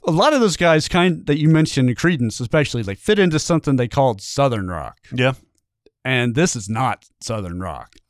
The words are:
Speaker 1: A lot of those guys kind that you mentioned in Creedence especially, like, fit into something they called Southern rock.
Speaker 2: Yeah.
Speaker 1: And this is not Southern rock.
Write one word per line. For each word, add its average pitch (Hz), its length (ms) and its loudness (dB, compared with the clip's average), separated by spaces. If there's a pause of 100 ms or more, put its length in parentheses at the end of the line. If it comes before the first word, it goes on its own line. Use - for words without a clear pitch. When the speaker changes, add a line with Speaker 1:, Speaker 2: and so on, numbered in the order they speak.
Speaker 1:
A 175 60 0
lot 214 200 4
of 277 80 4
those 208 160 2
guys 165 300 2
kind 175 400 0
that 143 120 2
you 156 100 2
mentioned 156 420 4
in 120 60 -4
Creedence 135 440 -2
especially, 123 440 -2
like, 98 140 -8
fit 214 200 0
into 180 220 2
something 151 360 0
they 123 120 0
called 131 340 0
Southern 117 460 -2
rock. 78 300 -10 (140)
Speaker 2:
Yeah. 127 200 0 (720)
Speaker 1:
And 123 300 -2
this 165 200 0
is 98 140 -10
not 110 360 -4 (160)
Southern 92 400 -8
rock. 78 340 -12 (160)